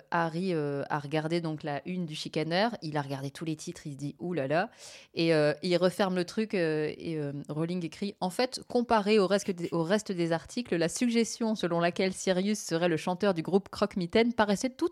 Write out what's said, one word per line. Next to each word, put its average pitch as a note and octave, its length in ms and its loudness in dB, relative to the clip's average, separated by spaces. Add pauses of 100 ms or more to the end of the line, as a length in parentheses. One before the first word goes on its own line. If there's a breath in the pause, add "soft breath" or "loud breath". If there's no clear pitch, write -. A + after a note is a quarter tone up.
(120)
Harry, E3+ 420 0
euh, C#3+ 360 -2
a D3+ 100 -2
regardé D#3 400 0
donc D#3 240 -6
la C#3+ 240 -4
une F3+ 180 -4
du D3+ 100 -8
Chicaneur, E3+ 680 0
il D3+ 160 -4
a D3 40 0
regardé C3+ 300 -6
tous - 140 -10
les D#3+ 100 -4
titres, - 320 -12
il D3 60 -10
se C3+ 40 -14
dit : « C#3+ 220 -8
Ouh F3+ 140 -6
là D3 160 -2
là ». F3 200 0 (460 loud breath)
Et, E3 180 4
euh, D3+ 200 4 (100)
il F3+ 140 2
referme F#3 400 2
le F3+ 80 0
truc, A3 280 -4
euh, D#3 440 0
et, D#3+ 200 -6
euh, C#3+ 140 -4 (160)
Rowling E3+ 380 -2
écrit : « G3 340 -6
En G#3+ 100 -2
fait, B3+ 380 -4
comparé A3 520 4
au F#3+ 60 6
reste G3 260 2
des, F3 200 -4
au E3 120 2
reste G3+ 280 0
des E3+ 220 0
articles, G#3+ 420 -2
la E3 140 2
suggestion A3+ 680 2
selon E3+ 240 0
laquelle F3+ 320 2
Sirius F#3+ 480 0
serait E3+ 300 2
le D#3+ 80 2
chanteur F3+ 360 2
du D#3+ 80 -2
groupe F3+ 280 2
Croque-Mitaine G#3+ 640 2
paraissait G#3 360 2
tout E4 220 -2